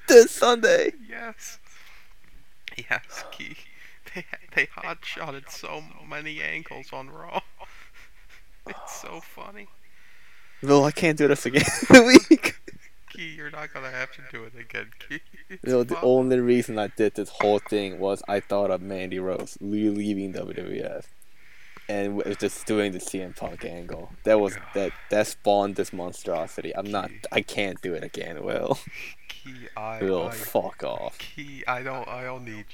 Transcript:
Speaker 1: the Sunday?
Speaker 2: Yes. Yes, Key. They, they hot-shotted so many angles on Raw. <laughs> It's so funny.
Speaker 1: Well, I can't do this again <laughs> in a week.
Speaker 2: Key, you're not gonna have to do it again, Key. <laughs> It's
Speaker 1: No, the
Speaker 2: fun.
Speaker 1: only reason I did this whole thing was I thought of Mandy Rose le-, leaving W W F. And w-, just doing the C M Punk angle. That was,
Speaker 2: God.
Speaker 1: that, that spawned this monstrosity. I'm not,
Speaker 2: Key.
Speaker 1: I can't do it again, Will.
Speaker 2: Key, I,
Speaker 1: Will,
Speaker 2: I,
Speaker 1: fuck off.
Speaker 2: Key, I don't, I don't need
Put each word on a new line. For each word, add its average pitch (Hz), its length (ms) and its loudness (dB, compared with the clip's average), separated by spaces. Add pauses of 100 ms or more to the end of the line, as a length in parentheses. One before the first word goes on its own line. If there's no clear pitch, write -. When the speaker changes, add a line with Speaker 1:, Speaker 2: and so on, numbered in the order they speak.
Speaker 1:
the 262 200 12
Sunday? 226 640 4 (140)
Speaker 2:
Yes. 233 520 -14 (1160)
Yes, - 540 -8
Key. - 260 -12 (580)
They, 175 100 -10 (300)
they 139 180 2
hot-shotted 151 760 -10
so - 340 -10 (260)
many 151 320 -10
angles 151 520 -8
on 135 160 -12
Raw. 160 360 -8
<laughs> - 60 -14 (1160)
It's - 320 -12
so 165 200 -12
funny. 202 460 -16 (960)
Speaker 1:
Well, 143 200 8
I 147 80 4
can't 156 260 2
do 147 120 6
this 139 160 2
again 131 180 4 (140)
<laughs> - 120 -4
in - 60 12
a 247 100 12
week. - 520 10 (520)
Speaker 2:
Key, 160 280 -12
you're 147 140 -10
not 151 220 -10
gonna 131 180 -8
have 127 220 -6
to - 80 -14 (100)
do 117 140 -12
it 113 140 -16
again, 107 280 -8 (200)
Key. 147 120 -8 (160)
<laughs> - 140 -16
It's 190 140 -14
Speaker 1:
No, 127 200 4
the 117 120 -2
Speaker 2:
fun. - 80 -4
Speaker 1:
only 127 360 6
reason 120 400 4
I 101 80 0
did 107 280 2
this 101 140 -4
whole 104 300 4
thing 98 400 -2
was 98 280 -2
I 101 140 0
thought 101 300 0
of 92 100 -2
Mandy 92 380 -6
Rose 92 420 -6
le-, 104 300 0
leaving 101 420 -2
W - 200 -8
W - 300 -8
F. - 300 -10 (720)
And 101 300 -2
w-, 101 180 -2
just - 300 -4
doing 104 260 2
the 92 80 -8
C - 220 -8
M 90 120 -10
Punk 87 300 -10
angle. 85 480 -10 (140)
That 107 160 8
was, 98 140 0
Speaker 2:
God. 98 80 -12 (100)
Speaker 1:
that, 98 180 -2 (200)
that 107 160 4
spawned 101 500 2
this 98 160 -4
monstrosity. 87 800 -6
I'm 101 160 -6
not, 101 180 -4
Speaker 2:
Key. - 100 -16 (120)
Speaker 1:
I 120 100 2
can't 98 400 -6
do 90 120 -4
it 78 100 -6
again, 82 400 -10
Will. - 340 -2 (520)
Speaker 2:
Key, - 240 -14 (240)
I, 110 260 -8
Speaker 1:
Will, 90 240 0
Speaker 2:
I, - 40 -6
Speaker 1:
fuck - 520 -4
off. - 340 -6
Speaker 2:
Key, 143 480 -14
I 127 180 -2
don't, 131 260 -8
I 127 160 -10
don't 127 180 -10
need 107 300 -12